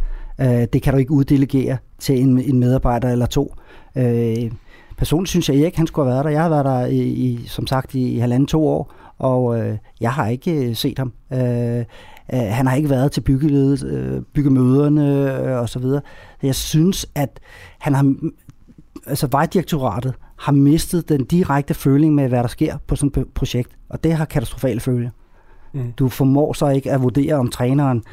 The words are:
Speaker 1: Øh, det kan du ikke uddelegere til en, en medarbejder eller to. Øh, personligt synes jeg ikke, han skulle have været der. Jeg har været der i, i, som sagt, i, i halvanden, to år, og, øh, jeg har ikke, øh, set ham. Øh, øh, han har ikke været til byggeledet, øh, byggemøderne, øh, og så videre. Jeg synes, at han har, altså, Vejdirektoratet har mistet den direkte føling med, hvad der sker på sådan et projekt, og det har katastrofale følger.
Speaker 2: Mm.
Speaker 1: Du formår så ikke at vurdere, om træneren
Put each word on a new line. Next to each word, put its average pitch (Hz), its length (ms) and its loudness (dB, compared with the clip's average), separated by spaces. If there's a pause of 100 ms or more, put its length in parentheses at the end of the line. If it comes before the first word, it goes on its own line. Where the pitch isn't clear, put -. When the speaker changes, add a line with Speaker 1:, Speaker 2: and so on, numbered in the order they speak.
(420)
Speaker 1:
Øh, 123 220 2 (100)
det 131 80 2
kan 143 120 0
du 139 60 4
ikke 131 120 0
uddelegere 135 680 2 (220)
til 131 220 0
en, 127 180 4
en 127 200 2
medarbejder 123 500 2
eller 120 160 0
to. - 300 -2 (420)
Øh, 117 540 0 (460)
personligt 165 320 0
synes 170 200 0
jeg 139 80 2
ikke, 156 200 2
han 160 100 2
skulle 156 180 -2
have 127 80 0
været 135 120 0
der. 156 60 -2
Jeg 151 100 2
har 175 80 2
været 147 160 2
der 127 200 0
i, 127 140 0
i, 123 480 -2
som 117 200 -8
sagt, 131 280 -4
i, 127 200 -2
i - 40 -2
halvanden, 123 280 0
to 156 200 2
år, - 260 -4 (240)
og, 127 420 0
øh, 110 180 -4 (240)
jeg 117 120 0
har 156 140 -2
ikke, 139 420 -2
øh, 117 60 -4
set - 240 -4
ham. 127 140 -6 (200)
Øh, 120 460 0
øh, 117 40 -4 (560)
han 120 280 0
har 131 80 2
ikke 151 140 0
været 135 220 2
til - 100 -4
byggeledet, 139 640 2
øh, 131 380 -6 (120)
byggemøderne, 139 1000 2 (180)
øh, 123 60 -2
og 120 100 -2
så 127 100 -8
videre. 131 220 -2 (420)
Jeg 135 120 0
synes, 170 500 0 (100)
at 143 240 -4 (400)
han 143 160 -2
har, 139 200 4 (880)
altså, 143 220 -4
Vejdirektoratet 135 840 -2 (240)
har - 140 -4
mistet 147 580 4
den 139 160 0
direkte 160 480 0
føling 147 420 2
med, 143 120 2
hvad 123 120 0
der 123 80 0
sker 151 300 -4 (100)
på - 80 0
sådan 139 260 0
et - 140 -4
projekt, - 360 -4 (180)
og - 140 -8
det 165 100 2
har 156 120 0
katastrofale 123 540 -4
følger. 120 300 -2 (640)
Speaker 2:
Mm. 123 240 -8
Speaker 1:
Du 131 120 2
formår 143 440 2
så 151 160 0
ikke 135 220 0
at 135 100 0
vurdere, 139 340 2
om 127 120 2
træneren 131 640 0